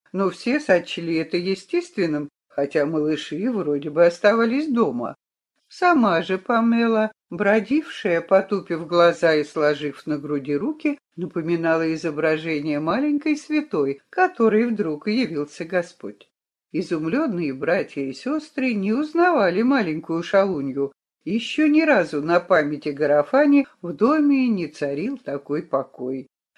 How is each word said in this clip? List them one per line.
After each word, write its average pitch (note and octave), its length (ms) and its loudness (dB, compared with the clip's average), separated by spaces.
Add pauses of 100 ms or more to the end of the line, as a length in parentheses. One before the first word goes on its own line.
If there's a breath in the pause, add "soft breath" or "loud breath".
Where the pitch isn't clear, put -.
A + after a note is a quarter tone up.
(120)
но F#3+ 180 0
все A#3+ 280 -2
сочли E3+ 580 0
это D#3+ 200 -2
естественным, F3+ 920 -4 (260)
хотя C#3+ 320 0
малыши D#3 640 -2
вроде D3+ 400 -2
бы E3 160 6
оставались A3+ 600 2
дома. D3 480 -2 (520)
Сама A#3 540 2
же F#3 140 -2
Памела, A3+ 760 2 (180)
бродившая, G3+ 920 0
потупив F3+ 640 0
глаза E3+ 480 4
и D3+ 100 2
сложив D3 640 -2
на D3+ 120 -2
груди D3 360 -4
руки, C#4+ 440 -2 (180)
напоминала E3 800 -2
изображение D#3 840 -2
маленькой C#4+ 580 0
святой, G#3 720 -4
которой A#3 560 2
вдруг F#3 420 -4
явился E3 560 -4
Господь. F3 640 -8 (440)
Изумлённые D#3+ 800 -4
братья D3 480 -4
и C3+ 100 -6
сёстры C4 640 -4
не G3+ 180 -2
узнавали D4 720 2
маленькую E3+ 600 0
шалунью. C#3 680 0 (320)
Ещё A#3 440 0
ни D4+ 140 4
разу F#3+ 400 2
на E3+ 180 2
памяти D3+ 500 0
Гарафани D3+ 760 4 (140 loud breath)
в F3 120 -8
доме C4+ 560 2
не F#3 200 0
царил D3+ 480 -4
такой C#3+ 460 -6
покой. C3+ 640 -6 (320)